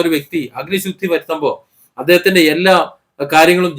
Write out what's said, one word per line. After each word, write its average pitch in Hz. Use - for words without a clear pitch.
ഒരു 170
വ്യക്തി 147
അഗ്നിശുദ്ധി 190
വരുത്തുമ്പോ 160
അദ്ദേഹത്തിന്റെ 175
എല്ലാ 180
കാര്യങ്ങളും 175